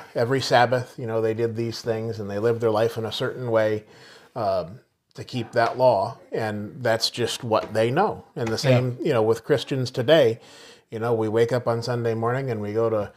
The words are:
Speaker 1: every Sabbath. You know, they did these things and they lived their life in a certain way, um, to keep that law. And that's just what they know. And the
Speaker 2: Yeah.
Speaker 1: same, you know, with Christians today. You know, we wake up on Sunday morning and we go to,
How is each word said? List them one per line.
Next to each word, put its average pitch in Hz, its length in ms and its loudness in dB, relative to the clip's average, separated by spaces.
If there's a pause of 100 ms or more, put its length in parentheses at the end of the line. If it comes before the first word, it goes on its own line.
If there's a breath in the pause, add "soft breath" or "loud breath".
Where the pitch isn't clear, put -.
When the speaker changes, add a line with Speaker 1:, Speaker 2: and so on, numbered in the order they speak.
(160)
Speaker 1:
every 131 260 0
Sabbath. 123 560 2
You 127 100 -8
know, 113 140 -2
they 110 120 2
did 113 220 -2
these 117 260 -6
things 110 380 -4
and 101 100 -8
they 101 100 -4
lived 113 220 0
their 117 100 2
life 113 260 0
in 110 80 -4
a 104 60 -6
certain 127 400 -6
way, 110 320 2 (520 soft breath)
um, 95 440 -2 (340)
to 117 120 -14
keep 120 260 -6
that 117 260 0
law. 120 400 4 (140)
And 107 500 -6
that's 113 280 0
just - 340 -4
what 107 300 0
they 113 180 2
know. 170 320 0 (120)
And 123 120 -4
the 113 60 -2
Speaker 2:
Yeah. 110 40 -4
Speaker 1:
same, 127 440 2
you 113 100 0
know, 113 100 4
with 113 220 2
Christians 131 480 -2
today. 127 480 4 (500 soft breath)
You 110 100 -10
know, 120 140 0
we 110 140 0
wake 117 240 2
up 123 160 -2
on 117 160 0
Sunday 117 300 -2
morning 123 360 -2
and 107 120 -4
we 104 120 -6
go 113 160 2
to, 104 260 -2